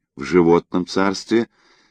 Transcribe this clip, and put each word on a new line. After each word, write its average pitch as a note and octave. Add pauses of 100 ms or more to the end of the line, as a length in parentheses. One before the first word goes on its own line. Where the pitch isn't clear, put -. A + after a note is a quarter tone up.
(140)
в C2+
животном E2+
царстве, G2 (420)